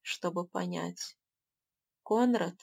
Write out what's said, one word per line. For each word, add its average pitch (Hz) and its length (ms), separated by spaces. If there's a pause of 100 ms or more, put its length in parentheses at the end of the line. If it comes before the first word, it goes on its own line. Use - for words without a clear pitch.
чтобы 175 460
понять. 175 680 (840)
Конрад 214 600